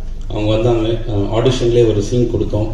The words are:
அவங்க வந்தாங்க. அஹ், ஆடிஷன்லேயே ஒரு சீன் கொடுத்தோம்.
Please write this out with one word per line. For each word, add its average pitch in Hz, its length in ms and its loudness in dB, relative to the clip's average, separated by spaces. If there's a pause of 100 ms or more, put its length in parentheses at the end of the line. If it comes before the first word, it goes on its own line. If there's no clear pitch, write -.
(280)
அவங்க 107 240 -2
வந்தாங்க. 113 360 2
அஹ், 107 460 -2
ஆடிஷன்லேயே 120 560 2
ஒரு 101 140 0
சீன் 123 280 0
கொடுத்தோம். 104 420 -2